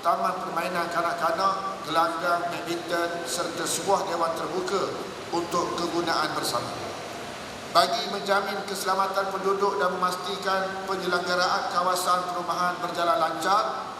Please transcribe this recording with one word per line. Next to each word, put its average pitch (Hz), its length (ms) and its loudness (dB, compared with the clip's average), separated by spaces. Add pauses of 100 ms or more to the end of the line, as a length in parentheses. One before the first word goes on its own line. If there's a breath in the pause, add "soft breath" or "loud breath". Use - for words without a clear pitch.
taman 185 340 2
permainan 175 560 -2
kanak-kanak, 170 880 0
gelanggang 165 640 2
badminton 170 800 -2
serta 160 400 -2
sebuah 175 400 2
dewan 170 320 0
terbuka 180 560 -2 (400)
untuk 170 400 0
kegunaan 160 640 0
bersama. 123 320 -2 (1040)
Bagi 196 400 4
menjamin 196 400 0 (160)
keselamatan 190 640 0
penduduk 196 480 2
dan 185 160 2
memastikan 190 880 -2
penyelenggaraan 180 880 0
kawasan 180 560 2
perumahan 175 480 0
berjalan 170 400 2
lancar 185 800 2